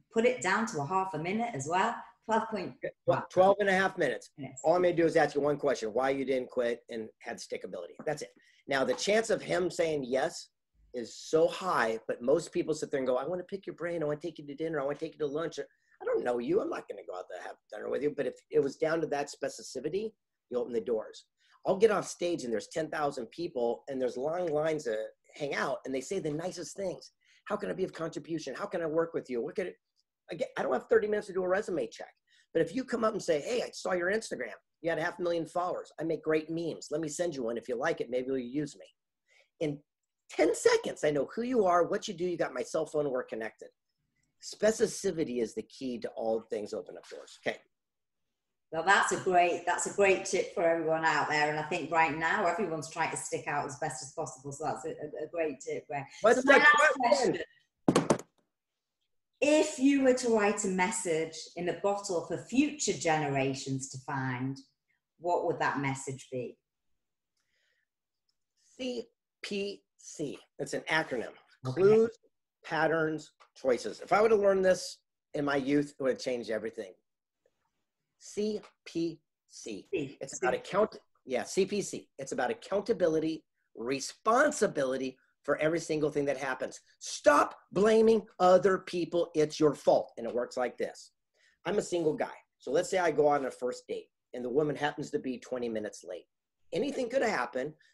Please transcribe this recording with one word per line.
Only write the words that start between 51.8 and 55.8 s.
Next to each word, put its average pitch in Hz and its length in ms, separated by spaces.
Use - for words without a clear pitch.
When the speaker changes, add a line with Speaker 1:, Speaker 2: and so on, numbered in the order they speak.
Speaker 1:
right 147 260
now 175 300
everyone's 190 440
trying 165 220
to 147 60
stick - 300
out 147 180
as 135 120
best 151 260
as - 80
possible. 143 400
So 151 140
that's 127 200
a, 160 40
a, 147 340
a - 80
great 156 300
tip, 147 260